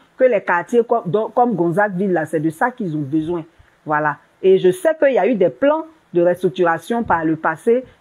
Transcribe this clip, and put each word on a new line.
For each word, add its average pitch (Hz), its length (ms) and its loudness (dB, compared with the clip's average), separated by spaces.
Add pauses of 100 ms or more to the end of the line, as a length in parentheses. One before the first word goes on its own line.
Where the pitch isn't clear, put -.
(180)
que 262 80 4
les 220 160 2
quartiers 190 420 0
comme, 233 220 -2
donc, 208 280 -4
comme 247 220 2
Gonzagueville, 180 560 0
là, 165 140 -2
c'est 156 160 -4
de 160 80 -2
ça - 220 -2
qu'ils 185 240 -6
ont 151 60 -4
besoin. 156 440 -6 (400)
Voilà. 151 320 -2 (260)
Et 190 160 6
je 175 100 2
sais 311 300 0
qu'il 277 140 2
y - 40 0
a - 80 2
eu 247 100 0
des 247 140 2
plans 311 360 -2 (280)
de 175 80 2
restructuration 175 840 -2
par 165 220 -2
le 160 100 0
passé. 185 500 -2 (160)